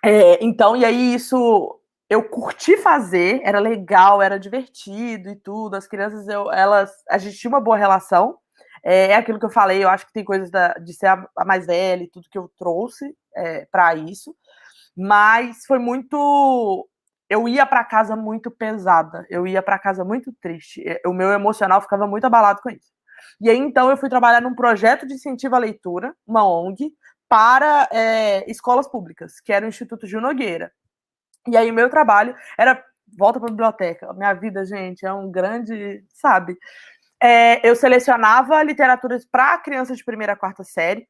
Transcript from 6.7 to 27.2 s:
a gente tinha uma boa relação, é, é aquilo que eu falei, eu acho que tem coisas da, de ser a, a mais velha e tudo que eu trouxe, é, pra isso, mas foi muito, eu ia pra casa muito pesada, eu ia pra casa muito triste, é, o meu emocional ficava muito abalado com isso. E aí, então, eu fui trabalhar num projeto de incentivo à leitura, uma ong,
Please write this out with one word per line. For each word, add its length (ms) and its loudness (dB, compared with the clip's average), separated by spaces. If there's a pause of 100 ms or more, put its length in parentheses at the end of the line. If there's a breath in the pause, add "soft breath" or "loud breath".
a 80 -2
gente 200 -8
tinha 120 -8
uma 120 0
boa 160 0
relação, 600 2 (460 soft breath)
é, 240 4
é 80 4
aquilo 240 -2
que 60 -6
eu 40 -4
falei, 340 2
eu 60 4
acho 160 0
que 80 -20
tem 100 -10
coisas 280 -6
da, 220 0
de 200 -14
ser 140 -2
a, 280 0
a 100 -4
mais 200 0
velha 380 -2
e 60 -16
tudo 200 -20
que 80 -12
eu 200 -14
trouxe, 580 -8 (200)
é, 360 -10
pra 240 2
isso, 400 -14 (600 soft breath)
mas 720 0
foi 140 -2
muito, 1080 -2 (420)
eu 180 -2
ia 180 0
pra 200 0
casa 300 -2
muito 360 -10
pesada, 800 -2
eu 180 -6
ia 160 -2
pra 160 -2
casa 240 -4
muito 380 -8
triste, 440 -14
é, 220 -8
o 60 -4
meu 180 -2
emocional 500 0
ficava 240 -4
muito 200 -6
abalado 360 2
com 80 -8
isso. 220 -20 (480 soft breath)
E 100 0
aí, 80 6
então, 320 2
eu 60 2
fui 140 -6
trabalhar 320 4
num 120 -6
projeto 540 0
de 60 -12
incentivo 420 -8
à 40 4
leitura, 540 -8 (140)
uma 180 2
ong, 480 -4 (340 soft breath)